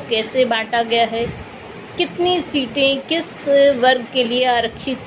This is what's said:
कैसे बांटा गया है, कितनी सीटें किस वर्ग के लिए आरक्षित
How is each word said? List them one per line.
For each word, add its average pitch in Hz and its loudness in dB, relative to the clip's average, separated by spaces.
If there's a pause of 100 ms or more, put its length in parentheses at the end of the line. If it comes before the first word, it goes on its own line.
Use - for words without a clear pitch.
(100)
कैसे 226 2
बांटा 226 0
गया 233 2
है, 226 -2 (720)
कितनी 349 0
सीटें 269 0
किस 320 -4 (320)
वर्ग 254 4
के 262 2
लिए 247 0
आरक्षित 240 -2